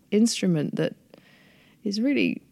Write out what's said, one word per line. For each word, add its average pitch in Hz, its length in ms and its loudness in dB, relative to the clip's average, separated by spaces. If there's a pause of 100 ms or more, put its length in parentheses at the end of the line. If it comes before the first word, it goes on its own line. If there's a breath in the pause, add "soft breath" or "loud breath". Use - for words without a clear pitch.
(120)
instrument 190 640 2
that - 180 -2 (880 soft breath)
is 202 160 -4
really, 240 520 0